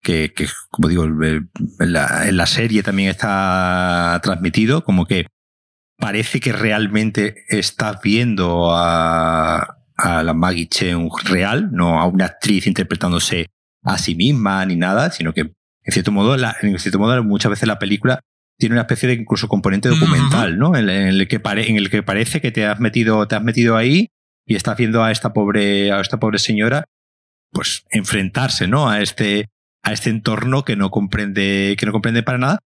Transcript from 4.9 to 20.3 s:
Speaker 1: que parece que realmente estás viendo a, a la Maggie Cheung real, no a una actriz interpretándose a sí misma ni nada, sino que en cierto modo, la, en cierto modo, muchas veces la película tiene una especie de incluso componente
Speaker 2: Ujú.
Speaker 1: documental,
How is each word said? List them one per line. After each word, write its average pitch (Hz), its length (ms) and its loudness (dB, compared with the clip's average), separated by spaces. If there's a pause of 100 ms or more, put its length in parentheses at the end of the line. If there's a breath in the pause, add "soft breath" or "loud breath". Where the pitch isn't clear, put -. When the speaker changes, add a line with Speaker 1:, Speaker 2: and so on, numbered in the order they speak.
Speaker 1:
que 90 200 -2 (720)
parece 110 420 -4
que 127 120 -2
realmente 107 960 0
estás 104 540 -2
viendo 95 720 2
a, 82 1040 0 (200)
a 85 260 0
la 80 100 0
Maggie 85 360 0
Cheung 87 420 -2 (140)
real, 101 480 0
no 85 280 2
a 87 60 2
una 92 200 2
actriz 95 420 0
interpretándose 87 800 -2 (340)
a 92 160 -2
sí - 160 -2
misma 98 500 2
ni 92 120 0
nada, 98 340 0
sino 80 240 -4
que 82 60 -2
en - 520 -10
cierto 92 200 0
modo, 104 240 2
la, 120 240 -2
en 98 180 0
cierto 95 200 -2
modo, 117 260 2
muchas 104 260 0
veces 104 160 -2
la 104 120 -2
película 107 420 0 (380)
tiene 117 160 0
una 117 80 2
especie 120 260 0
de 127 60 2
incluso 110 340 -4
componente 101 420 0
Speaker 2:
Ujú. 160 80 4
Speaker 1:
documental, 139 600 2